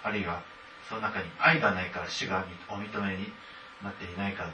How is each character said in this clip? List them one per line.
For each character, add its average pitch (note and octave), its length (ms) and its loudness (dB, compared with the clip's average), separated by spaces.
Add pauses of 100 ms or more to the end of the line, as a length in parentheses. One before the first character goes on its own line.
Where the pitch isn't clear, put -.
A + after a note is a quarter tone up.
あ G#2 80 0
る G#2 80 2
い F#2 60 0
は E2+ 160 -2 (480)
そ A2 60 -4
の A2 60 -2
中 G#2+ 200 0
に - 40 -2 (140)
愛 D3+ 200 10
が G#2+ 120 6
な F#2 140 0
い - 40 -4
か G#2 120 -4
ら F#2 80 -4
主 - 180 -2
が F#2 180 2 (240)
お G#2 60 -4
認 G#2 260 -2
め F#2+ 140 2
に G2 160 -4 (520)
な G2 80 -4
っ - 20 -8
て F2+ 120 -8
い F2 120 -8
な G2+ 120 0
い - 40 -2
か E2+ 200 -4